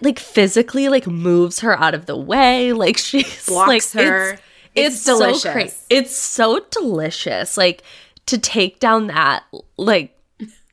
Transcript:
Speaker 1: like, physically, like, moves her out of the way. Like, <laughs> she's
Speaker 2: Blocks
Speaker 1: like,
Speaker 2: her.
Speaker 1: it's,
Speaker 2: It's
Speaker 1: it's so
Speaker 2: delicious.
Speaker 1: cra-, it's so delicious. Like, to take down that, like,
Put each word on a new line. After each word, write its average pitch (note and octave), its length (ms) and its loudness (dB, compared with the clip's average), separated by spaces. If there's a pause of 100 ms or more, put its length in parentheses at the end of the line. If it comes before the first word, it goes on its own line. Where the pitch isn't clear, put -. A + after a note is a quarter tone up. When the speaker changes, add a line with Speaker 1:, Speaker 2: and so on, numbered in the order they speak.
Speaker 1:
like, C4 180 0
physically, A3+ 720 0
like, C4 180 2
moves F3 540 0
her A3 180 0
out D#3+ 160 2
of D#3+ 120 -12
the C3 100 -8
way. B3 560 2
Like, A3 240 0
<laughs> - 20 -2
she's - 480 -4
Speaker 2:
Blocks G3 480 2
Speaker 1:
like, A#3 100 2
Speaker 2:
her. F#3+ 280 0
Speaker 1:
it's, - 80 -20 (340)
Speaker 2:
It's C#4 200 0
Speaker 1:
it's - 80 -10
so B3 160 4
Speaker 2:
delicious. A3+ 320 0
Speaker 1:
cra-, - 340 -6 (120)
it's B3 180 -2
so A#3 440 0 (120)
delicious. E3 840 -4
Like, F3+ 260 0 (440)
to B3 120 0
take F#3+ 400 -2
down A3 280 2
that, D3+ 360 0 (340)
like, F#3+ 400 0 (560)